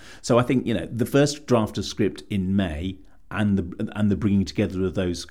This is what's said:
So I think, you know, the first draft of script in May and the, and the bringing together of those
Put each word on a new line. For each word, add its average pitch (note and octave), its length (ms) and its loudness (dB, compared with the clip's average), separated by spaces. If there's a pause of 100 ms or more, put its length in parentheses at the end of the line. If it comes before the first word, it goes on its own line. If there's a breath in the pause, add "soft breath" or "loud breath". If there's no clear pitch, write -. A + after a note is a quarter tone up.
(200 loud breath)
So A#2 180 4
I B2 60 4
think, B2+ 240 0
you A#2 60 0
know, E2+ 120 -4
the A2 200 -2
first C#3+ 420 0
draft A2 300 2
of G2 60 -2
script - 460 -2
in F#2+ 240 0
May F#2 440 -2 (360 soft breath)
and G2+ 220 2
the, F#2 400 -4
and G#2+ 140 2
the G2 60 2
bringing G2 280 2
together F#2 400 -2
of F2 100 -2
those F2 360 -2